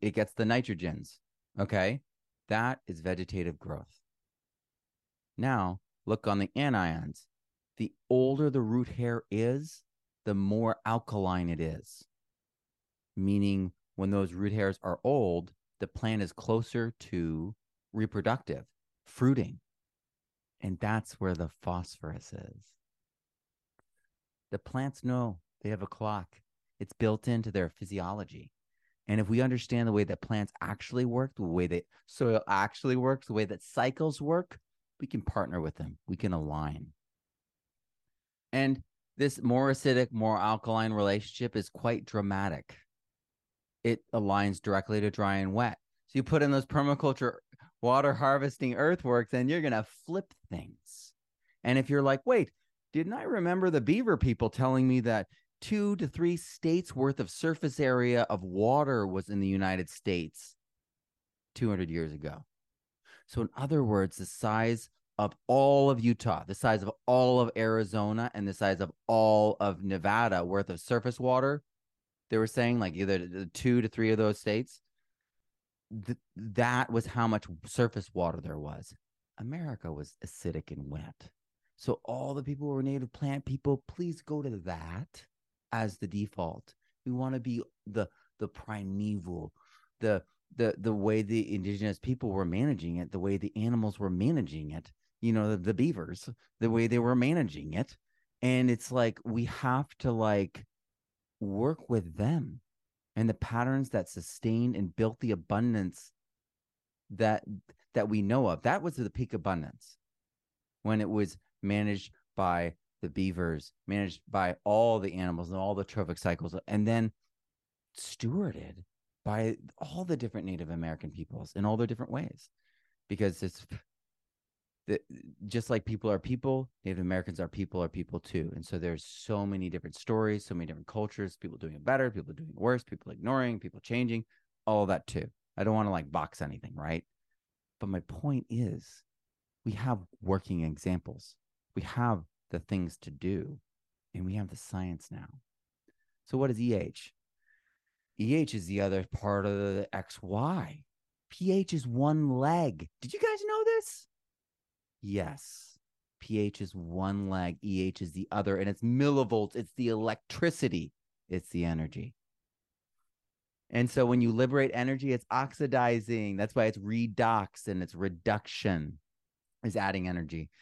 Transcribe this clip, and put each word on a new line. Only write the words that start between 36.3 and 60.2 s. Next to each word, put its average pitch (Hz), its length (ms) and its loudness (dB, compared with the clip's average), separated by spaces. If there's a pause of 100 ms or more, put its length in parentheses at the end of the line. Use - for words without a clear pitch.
align. 76 540 -4 (1600)
And 135 300 2 (340)
this 135 260 0
more 131 300 4
acidic, 127 400 4
more 110 260 2
alkaline 110 540 0
relationship 107 640 0
is 101 140 -4
quite - 360 -2
dramatic. 98 720 -2 (1080)
It 117 160 0 (120)
aligns 101 480 2
directly 104 380 0
to 104 100 2
dry 98 280 0
and 95 160 0
wet. 117 240 0 (300)
So - 100 -4
you 131 60 2
put 147 200 4
in 143 80 4
those 135 140 4
permaculture 143 720 0 (460)
water 127 320 4
harvesting 135 600 2
earthworks, 123 580 2
and 127 160 4
you're 165 120 2
gonna 117 260 0 (180)
flip 190 280 -6 (180)
things. - 640 -14 (500)
And 131 160 4
if 131 100 2
you're 143 120 4
like, 135 240 4
"Wait, 240 260 4 (420)
didn't 165 200 -2
I 285 100 -6
remember 185 460 2
the 151 120 4
beaver 185 360 4
people 117 320 2
telling 131 380 4
me 127 120 6
that 110 280 2 (340)
two 208 340 2
to 160 120 -2
three 170 280 2
states - 600 0
worth 135 240 2
of 101 120 -4
surface 156 480 -2
area 123 440 4
of 95 200 -2
water 113 640 4
was 95 220 -4
in 101 100 0
the 98 80 2
United 95 420 0
States - 640 -4 (1000)